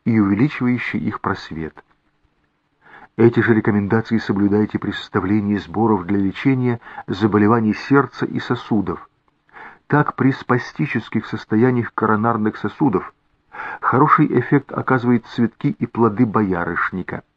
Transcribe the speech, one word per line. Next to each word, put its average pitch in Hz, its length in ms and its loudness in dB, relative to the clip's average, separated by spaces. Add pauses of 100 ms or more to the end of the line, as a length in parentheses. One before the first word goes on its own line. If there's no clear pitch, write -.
и 113 140 2
увеличивающие 120 800 0
их - 200 -8
просвет. 80 600 -6 (1300)
Эти 117 240 4
же 113 120 2
рекомендации 107 640 0
соблюдайте 101 640 0
при 98 120 -4
составлении 101 640 -2
сборов 92 480 0
для 101 120 0
лечения 123 640 0 (280)
заболеваний 107 640 2
сердца 135 520 0
и 123 140 -6
сосудов. 98 720 -4 (800)
Так, - 280 2
при 135 160 2
спастических - 920 -4
состояниях 113 680 0
коронарных 110 640 0
сосудов 101 560 -2 (680)
хороший 143 580 4
эффект 139 320 0
оказывают 120 540 0
цветки - 520 -2
и - 80 -4
плоды 113 400 2
боярышника, 92 1000 -2 (140)